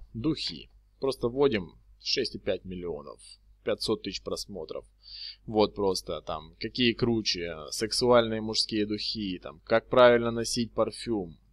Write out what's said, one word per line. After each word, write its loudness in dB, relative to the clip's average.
Духи. -4
Просто -2
вводим 2
шесть -2
и -10
пять -4
миллионов, -8
пятьсот -2
тысяч -8
просмотров. -8
Вот 4
просто -2
там, -10
какие 0
круче, -2
сексуальные 2
мужские 0
духи, -4
там, -16
как 2
правильно 8
носить -2
парфюм -2